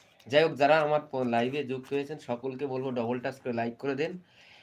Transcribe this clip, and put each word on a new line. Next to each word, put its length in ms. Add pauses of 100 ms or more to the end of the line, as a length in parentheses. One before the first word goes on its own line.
(260)
যাই 160
হোক, 120
যারা 260
আমার 200
প-, 240
লাইভে 400
যুক্ত 280
হয়েছেন 260
সকলকে 480
বলবো 240
ডবল 300
টাচ 200
করে 120
লাইক 240
করে 180
দেন 240 (440)